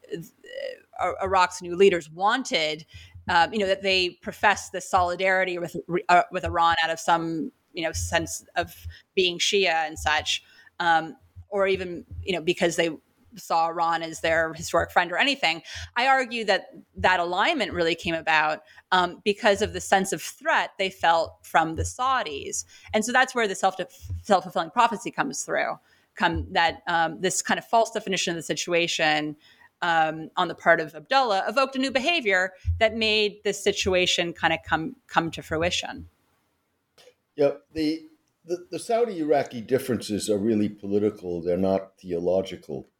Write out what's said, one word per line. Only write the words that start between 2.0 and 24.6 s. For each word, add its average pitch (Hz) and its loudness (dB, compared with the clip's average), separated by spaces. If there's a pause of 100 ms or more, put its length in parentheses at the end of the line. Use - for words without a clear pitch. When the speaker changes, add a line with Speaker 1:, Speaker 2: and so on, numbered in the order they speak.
Speaker 1:
wanted, 165 0 (440)
uh, 170 6
you 220 0
know, 196 2
that 190 0
they 185 2
professed - -2
the 180 -6
solidarity 180 0
with, 170 -8 (320)
uh, 180 8
with 175 -6
Iran 170 2
out 165 -2
of 160 -4
some, 165 -2 (200)
you 170 -6
know, 160 -2
sense - -4 (140)
of 170 -6 (400)
being 180 2
Shia 170 2
and 156 -12
such, - -2 (360)
um, 165 2 (340)
or 196 0
even, 180 -4 (180)
you 190 -2
know, 165 -2
because 170 0
they 170 2 (480)
saw 165 0
Iran 165 0
as 160 -10
their 160 0
historic 170 -2
friend 175 2
or 175 -4
anything. 190 0 (340)
I 240 0
argue 247 0
that 190 0 (240)
that 185 2
alignment 196 0
really 165 0
came 170 -4
about, 156 0 (280)
um, 180 0
because 202 2
of 196 -2
the 185 -8
sense 190 2
of 165 -4
threat 247 -2
they 190 -2
felt 165 0
from 165 0
the 156 -4
Saudis. 247 -6 (280)
And 214 2
so 240 -4
that's 262 4
where 226 2
the 190 -2
self-, 190 0 (440)
self-fulfilling 180 0